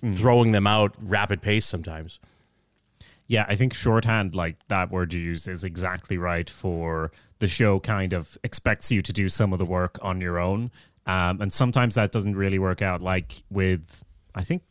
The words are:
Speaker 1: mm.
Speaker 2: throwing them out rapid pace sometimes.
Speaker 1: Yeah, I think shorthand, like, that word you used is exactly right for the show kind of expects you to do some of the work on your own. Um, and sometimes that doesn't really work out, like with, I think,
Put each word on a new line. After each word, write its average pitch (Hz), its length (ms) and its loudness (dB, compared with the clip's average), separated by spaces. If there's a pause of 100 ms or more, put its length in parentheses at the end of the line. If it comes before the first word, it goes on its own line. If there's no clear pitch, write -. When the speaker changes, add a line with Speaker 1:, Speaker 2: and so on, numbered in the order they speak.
Speaker 1:
mm. 107 140 0
Speaker 2:
throwing 120 340 6
them 101 160 4
out 104 340 4
rapid 101 420 0
pace 107 240 2
sometimes. 82 520 -8 (1120)
Speaker 1:
Yeah, 107 200 2
I 101 80 0
think 123 180 2
shorthand, 110 600 2
like, 82 200 -4 (120)
that 92 220 0
word 90 220 -2
you 87 80 -2
used 85 280 -6
is 90 160 -8
exactly 90 520 -6
right 87 320 -2
for 82 640 -4 (280)
the 101 100 0
show 98 320 2
kind 95 320 -2
of 85 320 -6
expects - 480 -2
you 101 100 4
to - 100 -6
do 98 160 0
some 98 240 2
of 90 60 0
the 92 60 -2
work 90 360 -2
on 92 200 -4
your 87 180 -2
own. 98 320 -2 (360)
Um, 92 340 0
and 101 120 -2
sometimes 123 440 2
that 107 160 2
doesn't 101 240 -2
really 98 220 0
work 95 240 0
out, 90 200 -2
like 92 480 -4
with, 92 520 -2 (320)
I 95 100 -6
think, 170 260 -4